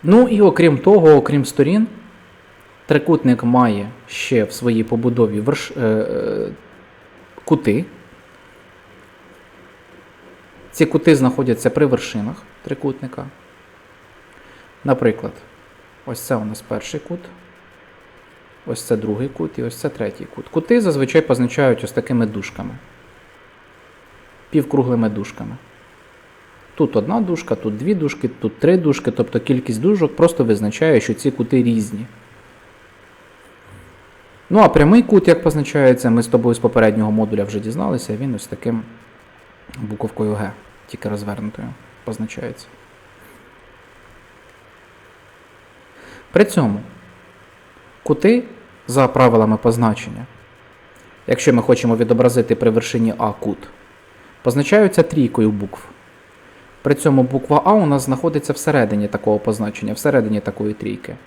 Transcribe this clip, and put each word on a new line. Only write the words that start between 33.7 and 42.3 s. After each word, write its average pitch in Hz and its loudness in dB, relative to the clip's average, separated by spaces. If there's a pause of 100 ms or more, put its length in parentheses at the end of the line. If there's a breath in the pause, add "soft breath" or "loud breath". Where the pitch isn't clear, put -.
Ну 196 4
а 202 8
прямий 180 6
кут, 196 4
як 170 4
позначається, 139 2
ми 117 4
з 117 -4
тобою 117 2
з - -12
попереднього 110 2
модуля 107 0
вже 107 -6
дізналися, 113 -6
він 131 -6
ось - -12
таким 113 -6 (960)
буковкою 107 -6
Г, 104 -6 (360)
тільки - -10
розвернутою, 104 -10 (360)
позначається. 113 -12 (3750 loud breath)